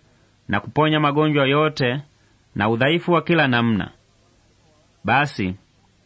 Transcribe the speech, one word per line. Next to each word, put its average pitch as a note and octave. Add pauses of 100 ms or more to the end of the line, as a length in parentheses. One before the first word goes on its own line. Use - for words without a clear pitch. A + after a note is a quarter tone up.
(480)
na G2+
kuponya D3+
magonjwa D3
yote C#3+ (540)
na G#2
udhaifu C#3+
wa D#3+
kila D#3+
namna. A#2 (1120)
Basi, A2 (520)